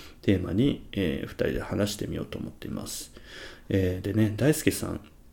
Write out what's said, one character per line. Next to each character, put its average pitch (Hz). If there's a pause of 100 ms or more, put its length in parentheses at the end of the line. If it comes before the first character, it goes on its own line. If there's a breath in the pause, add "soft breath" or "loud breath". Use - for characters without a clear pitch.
(220 loud breath)
テ 98
ー 90
マ 95
に、 127
え 87
ー、 -
二 -
人 73
で -
話 101
し -
て -
み -
よ -
う -
と -
思 -
っ -
て -
い -
ま -
す。 - (580 loud breath)
え 92
ー、 95
で 98
ね、 107
大 131
輔 -
さ -
ん 85 (320)